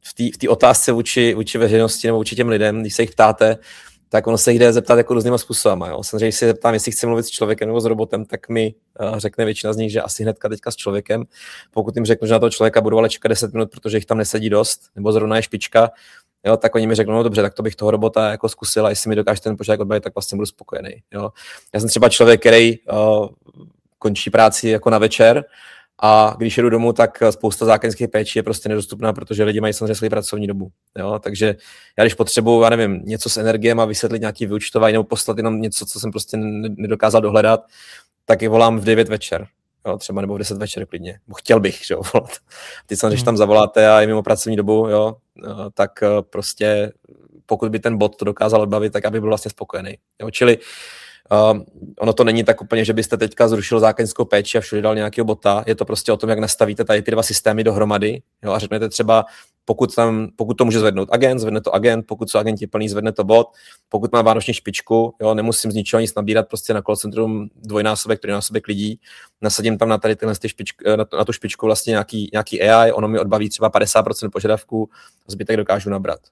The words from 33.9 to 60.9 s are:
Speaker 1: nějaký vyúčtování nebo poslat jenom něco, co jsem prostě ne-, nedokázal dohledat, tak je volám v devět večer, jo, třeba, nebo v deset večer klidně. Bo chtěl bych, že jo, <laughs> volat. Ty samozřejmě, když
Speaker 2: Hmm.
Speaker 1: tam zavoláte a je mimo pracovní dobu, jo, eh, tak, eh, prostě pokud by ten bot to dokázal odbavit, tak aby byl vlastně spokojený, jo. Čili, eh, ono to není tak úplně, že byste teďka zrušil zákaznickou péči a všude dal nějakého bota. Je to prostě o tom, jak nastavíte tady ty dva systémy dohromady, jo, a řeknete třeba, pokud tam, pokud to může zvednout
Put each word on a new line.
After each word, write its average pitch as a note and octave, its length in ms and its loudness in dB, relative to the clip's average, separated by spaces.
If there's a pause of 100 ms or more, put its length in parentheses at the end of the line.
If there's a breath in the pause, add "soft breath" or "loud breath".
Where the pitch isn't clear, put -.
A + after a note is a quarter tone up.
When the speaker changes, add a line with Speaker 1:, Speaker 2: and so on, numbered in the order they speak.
Speaker 1:
nějaký G#2+ 260 -6
vyúčtování G#2+ 460 0
nebo A2 120 2
poslat A2 320 -4
jenom A2 240 -4
něco, G#2+ 260 -8
co - 140 -12
jsem A2 100 -8
prostě G#2+ 260 -10
ne-, G#2+ 400 -6
nedokázal A2 440 2
dohledat, G#2+ 440 2 (600 loud breath)
tak A2 180 4
je A2+ 60 -2
volám A2+ 300 4
v G2+ 60 -6
devět A2 240 4
večer, G#2+ 380 -6 (400)
jo, F#2+ 120 -6
třeba, G2 220 -8
nebo G2 140 -6
v G2+ 40 -10
deset G2+ 200 -8
večer G#2 280 -10
klidně. F2 320 -14 (100)
Bo G2 60 -20
chtěl A2+ 260 2
bych, F#2+ 260 -4
že - 80 -6
jo, - 140 -8
<laughs> - 60 -14
volat. B2 160 0 (560 loud breath)
Ty G#2 100 -6
samozřejmě, A2 180 0
když B2+ 60 -2
Speaker 2:
Hmm. B2 40 -6
Speaker 1:
tam A#2 120 0
zavoláte G#2+ 520 4
a G#2+ 120 8
je G#2+ 60 4
mimo G#2+ 160 -2
pracovní G#2+ 340 -2
dobu, G#2+ 320 0
jo, G#2+ 280 0 (280)
eh, G#2+ 60 -14 (240)
tak, - 280 -2
eh, G#2 40 2 (240)
prostě G#2 640 -4 (540)
pokud A2 240 -4
by A2 80 -4
ten A2+ 200 -2
bot G#2 180 0
to - 80 -6
dokázal G#2+ 380 2
odbavit, G#2 300 -2
tak G#2 120 -4
aby G#2+ 160 -2
byl G#2 80 -4
vlastně G#2+ 220 -2
spokojený, G2 440 -12 (280)
jo. G#2+ 80 -12
Čili, A#2+ 280 2 (760 loud breath)
eh, G#2+ 280 4 (380)
ono A2 140 0
to A#2+ 120 4
není A2+ 200 2
tak A2+ 180 2
úplně, A2 220 -2
že A2 80 -2
byste A2 240 -2
teďka A2 320 0
zrušil A2 320 0
zákaznickou A2 440 0
péči G#2 340 0
a - 20 2
všude G#2 220 -6
dal G#2+ 120 0
nějakého G#2+ 300 -4
bota. G#2+ 420 0
Je A2 80 0
to - 100 -4
prostě G#2+ 280 -4
o G#2 40 2
tom, A2 140 -4
jak G#2+ 80 0
nastavíte G#2+ 460 0
tady G#2 180 0
ty - 80 -4
dva A2 120 0
systémy A2 420 -2
dohromady, G#2+ 580 0 (200)
jo, G2+ 100 -6
a E2+ 60 -2
řeknete G#2+ 300 -6
třeba, A2 360 2 (400 loud breath)
pokud - 300 -2
tam, A2+ 420 0
pokud A2 180 -6
to - 100 2
může A2+ 140 2
zvednout G2 340 0